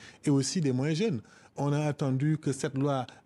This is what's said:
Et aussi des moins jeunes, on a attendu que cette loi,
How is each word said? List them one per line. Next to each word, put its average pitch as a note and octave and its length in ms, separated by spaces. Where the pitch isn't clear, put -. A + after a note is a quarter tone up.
Et D3+ 60
aussi C#3+ 320
des C#3 100
moins C#3 220
jeunes, E3 260
on C#3+ 120
a D3+ 140
attendu C#3+ 520
que C#3+ 140
cette C3 240
loi, C3+ 300